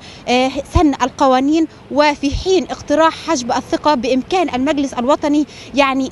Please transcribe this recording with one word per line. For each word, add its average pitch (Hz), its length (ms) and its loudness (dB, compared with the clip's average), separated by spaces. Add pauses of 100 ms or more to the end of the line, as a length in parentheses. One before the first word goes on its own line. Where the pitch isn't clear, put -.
(280)
آه، 254 240 2 (220)
سن 311 280 4
القوانين، 277 680 2 (240)
وفي 277 440 0
حين 359 280 2
اقتراح 302 500 0 (140)
حجب 254 240 -2
الثقة 302 440 0
بإمكان 262 600 -2
المجلس 277 380 -2
الوطني 294 520 0 (300)
يعني 269 360 0